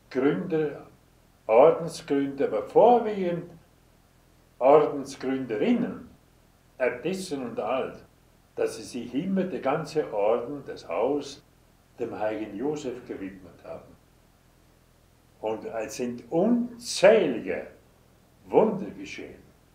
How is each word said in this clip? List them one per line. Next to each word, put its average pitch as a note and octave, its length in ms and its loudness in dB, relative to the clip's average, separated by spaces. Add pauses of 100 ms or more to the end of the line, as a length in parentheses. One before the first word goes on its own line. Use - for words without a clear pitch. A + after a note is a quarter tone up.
(140)
Gründer, D#3 720 -2 (640)
Ordensgründer, C#3 960 4
aber G#2+ 160 0
vorwiegend G3 880 4 (1080)
Ordensgründerinnen, C3 1500 2 (680)
Äbtissen C3+ 680 -4
und A2+ 160 -8
alt, A#2 460 -4 (500)
dass A2+ 220 -2
sie A2 60 -14
sich A#2+ 320 -10
immer, F#3+ 280 0
der A#2 180 -6
ganze D3+ 520 -2
Orden, A#2 540 0
das - 200 -14
Haus, B2+ 560 -4 (540)
dem A2 220 -8
heiligen G#2+ 360 -4
Josef C3 520 -6
gewidmet F#2+ 560 -12
haben. D#2+ 320 -16 (1500)
Und A2 240 -6
es A2 300 -8
sind A#2+ 360 -8
unzählige E3 1300 2 (800)
Wunder E3 460 0
geschehen. - 500 -16 (340)